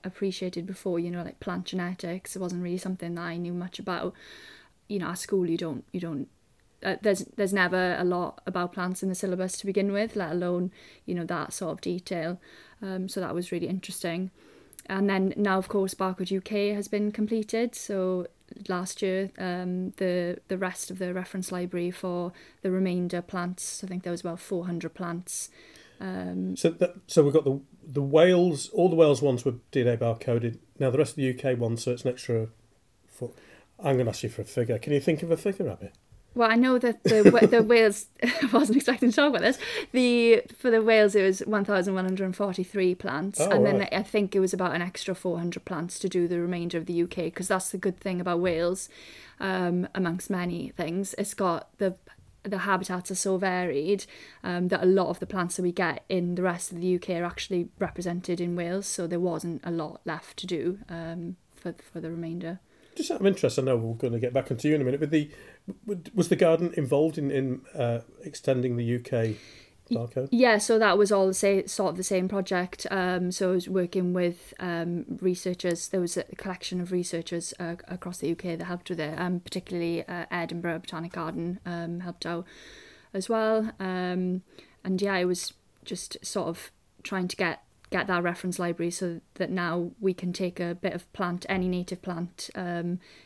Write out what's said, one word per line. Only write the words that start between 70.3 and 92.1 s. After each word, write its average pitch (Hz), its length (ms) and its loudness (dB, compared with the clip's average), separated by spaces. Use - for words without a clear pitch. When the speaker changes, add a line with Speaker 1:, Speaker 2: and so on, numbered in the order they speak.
Speaker 1:
so 220 200 4
that 202 200 6
was 202 120 6
all 196 160 4
the 190 80 2
sa-, 196 340 4
sort 185 240 0
of 170 40 -4
the 185 80 -6
same 185 240 0
project. 185 640 -2
Um, 180 400 0
so 185 200 0
I - 20 2
was 180 160 0
working 180 420 0
with, 175 480 -2
um, 170 460 -4
researchers. 180 680 -2
There 185 140 -2
was 175 160 -2
a - 80 -4
collection 185 460 -6
of 175 100 -6
researchers, 170 720 -4
uh, 170 160 -6
across 180 300 -10
the - 100 -4
U 170 80 0
K 170 220 -6
that 170 80 -8
helped 175 240 -8
with 170 100 -6
it, 156 180 -4
um, 180 220 -2
particularly, 170 640 -4
uh, 175 240 -10
Edinburgh 170 500 -4
Botanic 170 340 -10
Garden, 170 520 -6
um, 170 360 -6
helped 175 240 -10
out 170 200 -6
as 190 160 -6
well. 220 500 2
Um, 180 600 -2
and 185 180 0
yeah, 202 120 0
I 180 100 2
was 180 300 -2
just - 400 -10
sort - 240 -4
of - 220 -10
trying 185 260 -2
to - 80 -8
get, 175 260 -2
get 190 180 -2
that 175 160 0
reference 175 340 -2
library 170 320 -2
so 175 300 -6
that 180 160 -4
now 175 500 -2
we 190 140 0
can 180 180 -4
take 180 300 -4
a 170 120 -2
bit 180 200 -4
of - 180 -10
plant, 180 380 -4
any 180 180 0
native 180 340 -4
plant, 175 540 -8